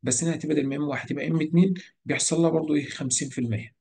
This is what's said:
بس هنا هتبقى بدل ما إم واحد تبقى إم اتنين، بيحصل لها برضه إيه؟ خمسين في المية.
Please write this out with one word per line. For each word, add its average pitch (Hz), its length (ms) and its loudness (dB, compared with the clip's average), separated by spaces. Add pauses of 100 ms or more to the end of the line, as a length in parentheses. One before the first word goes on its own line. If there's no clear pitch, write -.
بس 120 220 -2
هنا 165 100 0
هتبقى 151 220 -2
بدل 135 100 0
ما 139 100 -4
إم 147 60 -4
واحد 135 260 -6
تبقى 139 200 -4
إم 165 120 2
اتنين، 175 340 6 (300)
بيحصل 147 320 0
لها 165 140 4
برضه 156 240 0
إيه؟ 143 140 0
خمسين 135 400 -4
في 135 120 -6
المية. 113 400 -4